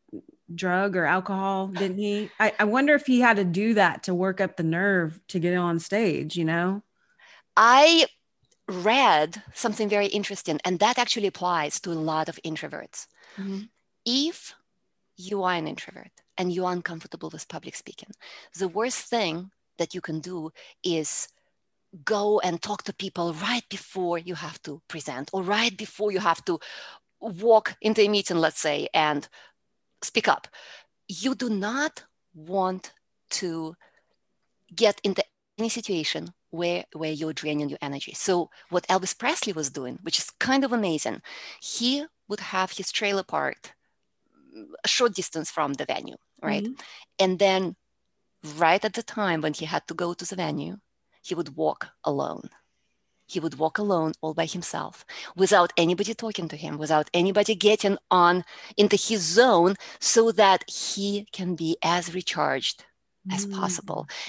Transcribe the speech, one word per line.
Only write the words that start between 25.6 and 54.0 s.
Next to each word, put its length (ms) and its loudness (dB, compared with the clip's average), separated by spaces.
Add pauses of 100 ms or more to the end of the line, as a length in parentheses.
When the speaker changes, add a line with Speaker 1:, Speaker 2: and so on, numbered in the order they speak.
Speaker 2:
before 360 -6
you 80 -2
have 260 0
to 140 -2 (600)
walk 640 2
into 200 2
a 60 6
meeting, 300 0
let's 220 0
say, 340 -2
and 340 0 (760)
speak 240 0
up. 200 0 (600)
You 260 -4
do 160 -4
not 540 -4 (320)
want 580 -2 (380)
to 440 -6 (1000)
get 280 4
into 200 0 (340)
any 120 -2
situation 640 -4 (180)
where, 420 -2
where 180 -4
you're 220 -4
draining 360 -2
your 120 -8
energy. 320 -8
So 360 0 (200)
what 180 -2
Elvis 300 0
Presley 360 -2
was 180 -4
doing, 320 -8
which 160 -2
is 100 -6 (100)
kind 240 2
of 80 -2
amazing, 500 -2 (400)
he 440 -2 (220)
would 120 -6
have 320 -4
his 200 -8
trailer 320 0
parked 500 -4 (1080)
a 40 -4
short 280 2
distance 360 -6
from 220 -2
the 120 -6
venue, 300 -8 (260)
right? 220 -2
Speaker 1:
Mm-hmm. 100 -6 (460)
Speaker 2:
And 200 2
then 360 2 (800)
right 260 4
at 100 -2
the 100 -6
time 380 -2
when 120 -2
he 120 -8
had 220 -4
to 60 -10
go 200 -4
to 120 -10
the 100 -8
venue, 420 -6 (440)
he 140 -8
would 200 -6
walk 340 -2 (140)
alone. 460 -4 (800)
He 120 -6
would 200 -4
walk 180 0
alone 440 0